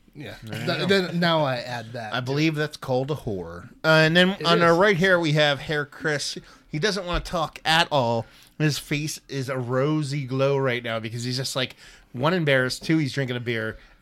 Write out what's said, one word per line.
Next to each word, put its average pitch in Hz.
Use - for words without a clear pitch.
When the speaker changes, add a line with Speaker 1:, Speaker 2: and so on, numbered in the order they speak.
Speaker 1:
Yeah. 110
Speaker 2:
There 110
you 143
Speaker 1:
Th-, 170
Speaker 2:
go. 180
Speaker 1:
then 180
now 165
I 131
add 117
that. 113
Speaker 2:
I 120
believe 147
that's 151
called 135
a -
whore. 87
Uh, 160
and 156
then 180
Speaker 1:
It 190
Speaker 2:
on 170
our 170
Speaker 1:
is. 170
Speaker 2:
right 202
here, 185
we 160
have 147
Hair 147
Chris. -
He 156
doesn't 190
wanna 170
talk 160
at 165
all. 117
His 151
face 151
is 135
a 135
rosy 135
glow 135
right 123
now 113
because 117
he's 127
just, 135
like, 123
one, 143
embarrassed, 135
two, 160
he's 143
drinking 127
a -
beer, 113